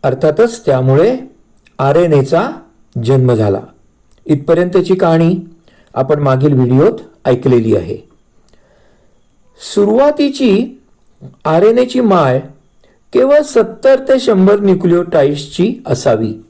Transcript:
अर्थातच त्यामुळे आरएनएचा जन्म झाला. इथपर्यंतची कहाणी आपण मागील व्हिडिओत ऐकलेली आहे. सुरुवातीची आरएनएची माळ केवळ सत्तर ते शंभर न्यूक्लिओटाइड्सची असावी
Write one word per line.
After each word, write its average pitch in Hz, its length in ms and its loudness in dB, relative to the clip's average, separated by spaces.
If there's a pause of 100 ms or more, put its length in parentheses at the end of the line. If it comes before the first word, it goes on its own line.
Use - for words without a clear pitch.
अर्थातच 156 600 -2
त्यामुळे 139 500 0 (640)
आरएनएचा 156 720 0 (460)
जन्म 127 380 0
झाला. 101 260 -2 (680)
इथपर्यंतची 175 680 0
कहाणी 170 400 2 (600)
आपण 135 240 -2
मागील 139 340 0
व्हिडिओत 131 480 2 (260)
ऐकलेली 120 500 0
आहे. 90 200 -6 (1600)
सुरुवातीची 254 1200 0 (680)
आरएनएची 226 560 2
माळ 170 380 2 (760)
केवळ 285 300 2
सत्तर 262 680 0
ते 262 120 4
शंभर 202 400 2
न्यूक्लिओटाइड्सची 175 1300 -2
असावी 110 460 -2 (160)